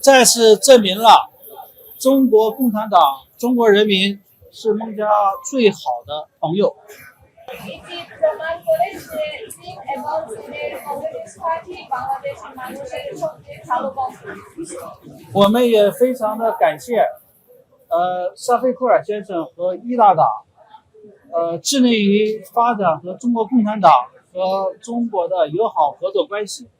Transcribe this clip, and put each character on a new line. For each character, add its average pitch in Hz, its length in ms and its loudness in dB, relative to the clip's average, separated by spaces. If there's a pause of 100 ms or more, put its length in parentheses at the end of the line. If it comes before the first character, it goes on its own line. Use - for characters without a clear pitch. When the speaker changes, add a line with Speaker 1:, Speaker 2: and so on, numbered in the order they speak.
Speaker 1:
再 - 20 8 (220)
次 - 20 2 (340)
证 247 140 10
明 196 60 -2 (200)
了 - 0 - (960)
中 - 20 6 (240)
国 214 200 6
共 247 220 0
产 - 20 -6 (200)
党、 - 20 8 (400)
中 247 200 -2
国 226 180 4
人 - 20 4 (160)
民 196 260 -2 (320)
是 214 220 -4
孟 214 80 -4 (160)
加 214 40 -6 (140)
拉 - 20 2 (320)
最 247 280 2
好 - 0 - (300)
的 - 20 -20 (300)
朋 165 220 -4
友。 - 20 2 (1080)
Speaker 2:
এটি - 240 -18 (220)
প্রমাণ 415 340 -4 (140)
করে 320 200 0 (200)
যে 622 160 -8 (320)
চীন - 200 -20 (180)
এবং 262 120 -10 (260)
চীনের - 400 -12 (140)
কমিউনিস্ট - 580 -12
পার্টি 330 320 -6 (180)
বাংলাদেশের 403 680 -10
মানুষের - 460 -14 (160)
সবচেয়ে 571 380 -12 (100)
ভালো 269 180 -2 (100)
বন্ধু। - 220 -8 (1200)
Speaker 1:
我 202 40 8 (100)
们 - 20 2 (180)
也 - 20 4 (240)
非 - 20 4 (180)
常 - 20 -6 (200)
的 - 20 -4 (180)
感 180 40 4 (180)
谢， - 40 -18 (1080)
呃， 165 40 0 (460)
沙 240 180 0
菲 - 20 -6 (140)
库 - 80 -20
尔 190 220 2
先 208 200 -6
生 170 240 -6
和 180 240 -6
一 240 260 -8
大 196 180 6
党， - 20 4 (1120)
呃， 170 220 -2 (100)
致 - 20 -4 (160)
力 247 40 2 (220)
于 214 300 0 (140)
发 240 240 2
展 165 200 0
和 180 220 -12
中 240 140 -2
国 226 100 -2
共 240 200 0
产 214 140 -4
党 185 80 6 (440)
和 190 500 -4
中 233 260 -6
国 185 200 -4
的 170 220 0
友 202 200 -2
好 151 220 0
合 180 200 -8
作 185 140 0
关 202 220 -8
系。 240 220 -16 (100)